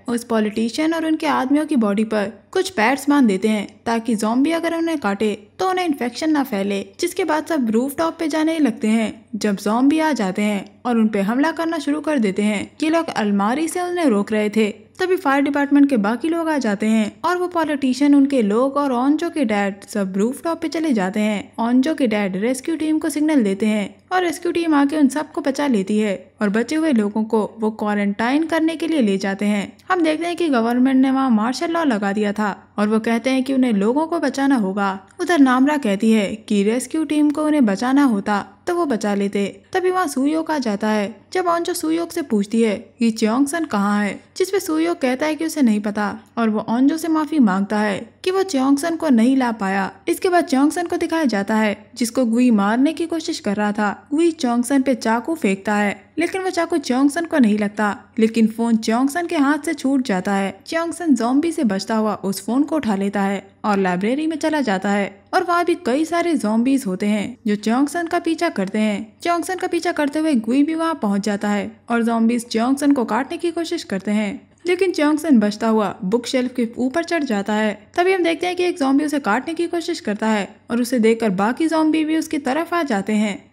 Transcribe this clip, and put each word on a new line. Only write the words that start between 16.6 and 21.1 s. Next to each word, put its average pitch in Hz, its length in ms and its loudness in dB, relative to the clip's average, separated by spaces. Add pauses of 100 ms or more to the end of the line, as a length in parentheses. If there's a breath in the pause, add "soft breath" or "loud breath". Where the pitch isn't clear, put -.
हैं 220 260 2 (120)
और 349 140 2
वो 359 100 -2
पॉलिटिशियन, 285 680 2
उनके 277 280 4
लोग 240 340 2
और 285 160 0
ओंजो 285 380 2
के 311 140 0
डैड 202 400 -2
सब 190 320 -4
रूफटॉप 277 460 -2
पे 330 60 -2
चले 320 240 0
जाते 202 280 0